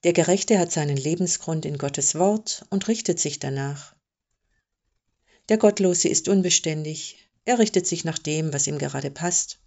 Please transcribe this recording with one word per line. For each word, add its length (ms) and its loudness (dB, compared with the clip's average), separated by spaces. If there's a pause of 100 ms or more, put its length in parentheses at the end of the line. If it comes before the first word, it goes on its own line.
Der 100 4
Gerechte 440 4
hat 140 2
seinen 260 0
Lebensgrund 640 -2
in 140 -6
Gottes 380 -2
Wort 560 0
und 160 -2
richtet 320 0
sich 180 -4
danach. 580 -6 (1500)
Der 120 2
Gottlose 480 4
ist 200 0
unbeständig, 1000 -2 (160)
er 140 2
richtet 260 4
sich 180 -2
nach 140 -4
dem, 340 -2
was 140 -2
ihm 140 -6
gerade 320 -6
passt 560 -4